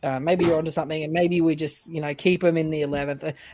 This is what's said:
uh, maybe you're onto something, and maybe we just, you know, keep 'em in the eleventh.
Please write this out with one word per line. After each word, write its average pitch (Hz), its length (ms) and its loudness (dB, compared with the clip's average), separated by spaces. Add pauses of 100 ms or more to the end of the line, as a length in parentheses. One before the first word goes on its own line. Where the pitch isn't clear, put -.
uh, 131 180 -2
maybe 175 240 2
you're 170 140 4
onto 160 120 -2
something, 156 320 -4
and 151 100 -4
maybe 175 280 2
we 160 160 4
just, 151 320 -6
you 165 120 -6
know, 147 140 -4
keep 180 300 2
'em 170 120 4
in 160 140 0
the 151 120 -2
eleventh. 143 420 -4 (300)